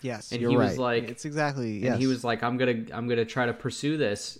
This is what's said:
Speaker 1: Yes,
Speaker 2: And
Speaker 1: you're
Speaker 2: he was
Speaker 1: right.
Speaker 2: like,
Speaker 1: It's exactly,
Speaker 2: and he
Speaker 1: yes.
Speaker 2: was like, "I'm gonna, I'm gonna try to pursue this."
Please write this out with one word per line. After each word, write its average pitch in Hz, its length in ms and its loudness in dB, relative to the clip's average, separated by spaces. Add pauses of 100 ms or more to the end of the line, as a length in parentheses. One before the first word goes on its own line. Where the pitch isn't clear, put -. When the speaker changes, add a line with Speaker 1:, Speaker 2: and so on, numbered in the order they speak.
Speaker 1:
Yes, 117 300 -8
Speaker 2:
And 120 100 -2
Speaker 1:
you're 120 100 4
Speaker 2:
he 123 60 6
was 107 140 4
Speaker 1:
right. 120 300 2
Speaker 2:
like, 117 80 -6
Speaker 1:
It's 120 160 -12
exactly, 135 640 -2
Speaker 2:
and 120 80 2
he 120 80 2
Speaker 1:
yes. 131 60 4
Speaker 2:
was 123 160 -2
like, 117 180 0
"I'm 120 140 0
gonna, 123 340 2
I'm 117 160 -6
gonna 117 160 2
try 135 220 0
to 156 80 2
pursue 143 420 -2
this." 107 440 -2